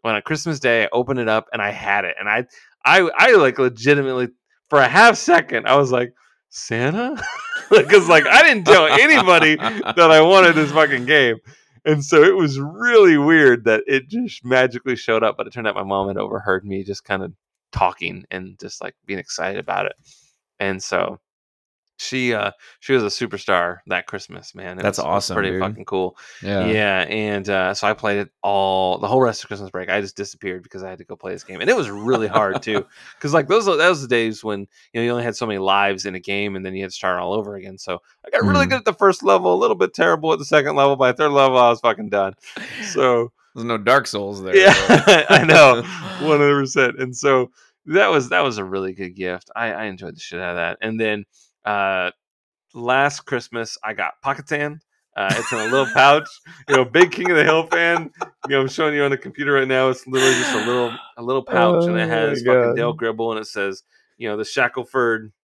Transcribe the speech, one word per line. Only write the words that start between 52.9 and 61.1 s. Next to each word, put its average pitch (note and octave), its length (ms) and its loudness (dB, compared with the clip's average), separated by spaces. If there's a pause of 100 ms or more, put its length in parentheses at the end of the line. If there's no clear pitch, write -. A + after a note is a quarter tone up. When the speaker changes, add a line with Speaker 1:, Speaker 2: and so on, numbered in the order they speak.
Speaker 1:
Christmas, A#2 600 -10
I G#2+ 100 -8
got F#2+ 280 -8
Pocket C#3 280 -8
Sand. D3 320 -6 (340)
Uh, F#2+ 220 -2
it's A2+ 140 -8
in A#2 80 -6
a A2 60 -6
little C3 200 0
Speaker 2:
<laughs> - 80 -10
Speaker 1:
pouch. D3 340 4 (400)
You C#3 80 0
know, C3 100 4
big E3+ 260 4
King F3+ 200 -4
of E3 60 2
the D3+ 60 4
Hill D#3+ 240 0
fan. E3+ 440 -2 (360)
You C#3 80 -2
know, C3+ 60 2
I'm C3+ 60 -2
showing D3+ 260 -2
you C#3+ 100 0
on C#3+ 80 0
the C#3 60 -4
computer C#3+ 360 -6
right C3+ 140 0
now. C3 220 0
It's B2+ 180 -6
literally C3 280 2
just B2 200 -4
a G#2+ 100 -4
little, A#2+ 300 -4 (220)